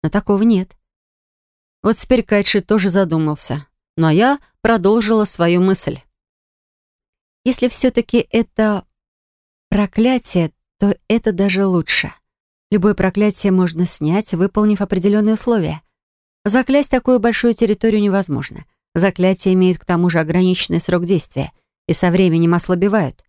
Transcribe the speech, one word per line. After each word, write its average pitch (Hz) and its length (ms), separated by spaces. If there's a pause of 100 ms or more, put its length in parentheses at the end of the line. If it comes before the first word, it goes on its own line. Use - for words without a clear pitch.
Но - 80
такого 202 320
нет. 208 340 (1080)
Вот 220 140
теперь 254 260
Кайши 202 380
тоже 202 280
задумался. 156 760 (280)
Но 165 140
я 240 300 (220)
продолжила 214 640
свою 170 360
мысль. 185 380 (1500)
Если 254 220
всё-таки - 640
это 214 540 (840)
проклятие, 208 800 (280)
то 202 180 (100)
это 220 240
даже 196 340
лучше. 175 460 (580)
Любое 208 240
проклятие 196 600
можно 175 320
снять, 170 480
выполнив 202 480
определённые 202 540
условия. 165 460 (640)
Заклясть 262 480
такую 247 280
большую 233 340
территорию 214 480
невозможно. 185 640 (280)
Заклятия 185 600
имеют 185 240
к - 80
тому 175 240
же 165 100
ограниченный 170 640
срок 175 240
действия - 480 (340)
и - 60
со 175 180
временем 170 420
ослабевают. 185 760